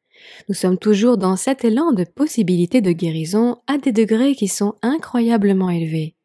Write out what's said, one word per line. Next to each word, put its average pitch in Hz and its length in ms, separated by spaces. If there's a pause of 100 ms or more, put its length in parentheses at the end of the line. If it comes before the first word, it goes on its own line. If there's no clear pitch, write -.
(480)
Nous 196 60
sommes 185 240
toujours 214 400
dans 185 180
cet 269 300
élan 277 260
de 185 120
possibilités 180 760
de 185 120
guérison 170 760
à 277 100
des 277 160
degrés 226 420
qui 208 140
sont 202 320
incroyablement 226 880
élevés. 160 560